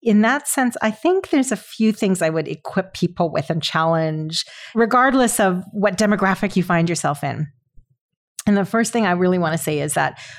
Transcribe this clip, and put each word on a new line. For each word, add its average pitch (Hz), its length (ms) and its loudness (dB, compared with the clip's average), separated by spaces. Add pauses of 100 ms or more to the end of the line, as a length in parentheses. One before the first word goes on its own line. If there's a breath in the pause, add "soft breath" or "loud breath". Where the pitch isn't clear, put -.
in 214 200 4
that 254 280 0
sense, 247 320 0
I 220 100 0
think 370 380 0
there's 262 240 2
a - 40 -2
few - 360 0
things 190 280 0
I 160 80 2
would 160 200 -2
equip - 440 -6
people 175 380 -2
with - 180 -4
and 165 140 -2
challenge, 160 800 -2 (320 loud breath)
regardless 247 640 2
of 190 320 2
what 196 260 -2
demographic 196 600 0
you 180 60 2
find 170 260 2
yourself 147 340 -2
in. 143 240 -4 (960)
And 202 120 4
the 196 80 0
first 226 260 0
thing 233 140 0
I 185 60 2
really 180 260 2
want 165 160 0
to 165 100 -2
say 151 160 -2
is 147 140 -4
that 147 260 -2 (200 loud breath)